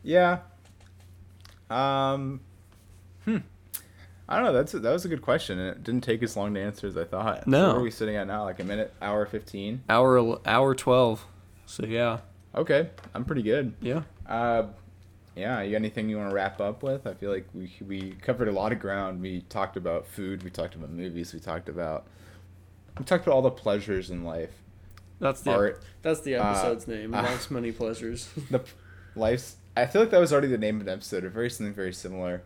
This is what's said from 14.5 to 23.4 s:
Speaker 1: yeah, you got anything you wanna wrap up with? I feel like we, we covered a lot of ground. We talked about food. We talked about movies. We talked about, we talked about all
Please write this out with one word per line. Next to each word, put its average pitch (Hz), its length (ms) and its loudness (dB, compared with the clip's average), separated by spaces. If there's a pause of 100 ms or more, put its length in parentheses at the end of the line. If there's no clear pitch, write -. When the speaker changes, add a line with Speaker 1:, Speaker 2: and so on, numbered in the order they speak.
Speaker 1:
yeah, 110 260 -2
you 101 100 -2
got 107 40 0
anything 110 320 -2
you 107 80 -2
wanna 101 180 -4
wrap 98 260 0
up 104 220 -4
with? 135 240 -4
I 98 80 -6
feel 101 160 -6
like 95 240 -4
we, 92 160 -12 (160)
we 95 260 -8 (100)
covered 117 260 0
a 101 40 0
lot 101 200 0
of 110 60 -2
ground. 98 420 -4
We 90 220 -6
talked 98 340 -4
about 85 300 -4
food. 95 360 -8
We 90 80 -10
talked 85 240 -6
about 80 160 -12
movies. 85 440 -8
We 80 60 -12
talked 85 280 -8
about, 78 380 -6 (920)
we 135 60 -8
talked 175 220 2
about 147 80 6
all 131 80 6